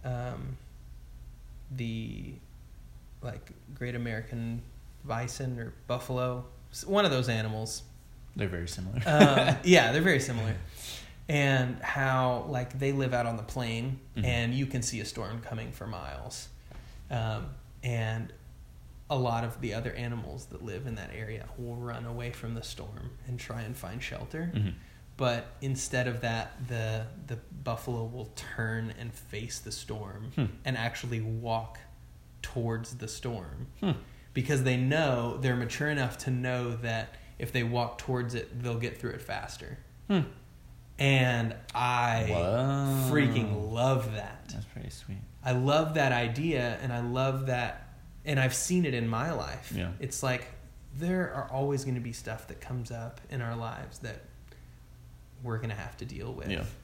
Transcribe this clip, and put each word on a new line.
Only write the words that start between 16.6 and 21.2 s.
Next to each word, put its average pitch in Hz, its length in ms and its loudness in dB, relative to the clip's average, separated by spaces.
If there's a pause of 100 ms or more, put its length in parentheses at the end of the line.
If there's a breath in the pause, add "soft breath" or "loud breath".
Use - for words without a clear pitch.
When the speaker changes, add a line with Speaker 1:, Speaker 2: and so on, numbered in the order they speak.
Speaker 1:
Um, 110 380 0 (360)
and 113 480 0 (800)
a 147 80 4
lot 117 260 4
of 117 180 -4
the 117 120 -2
other 117 200 -2
animals 120 540 -6
that - 160 -12
live 110 220 -6
in 117 100 -4
that 98 200 -8
area 110 300 -6 (120)